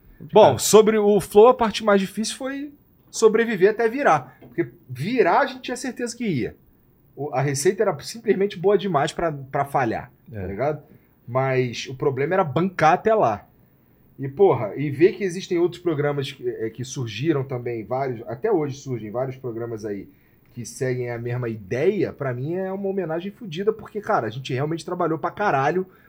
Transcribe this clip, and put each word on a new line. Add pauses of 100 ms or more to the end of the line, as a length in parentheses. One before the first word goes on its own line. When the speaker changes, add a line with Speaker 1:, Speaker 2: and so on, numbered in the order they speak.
(320)
Speaker 1:
Bom,
sobre
o
Flow,
a
parte
mais
difícil
foi (380)
sobreviver
até
virar.
Porque (200)
virar
a
gente
tinha
certeza
que
ia. (580)
O,
a
receita
era
simplesmente
boa
demais
pra,
pra
falhar, (220)
Speaker 2:
É.
Speaker 1:
tá
ligado? (440)
Mas
o
problema
era
bancar
até
lá. (720)
E,
porra,
e
ver
que
existem
outros
programas
que,
é,
que
surgiram
também,
vários,
até
hoje
surgem
vários
programas
aí (460)
que
seguem
a
mesma
ideia,
pra
mim
é
uma
homenagem
fodida,
porque,
cara,
a
gente
realmente
trabalhou
pra
caralho (220)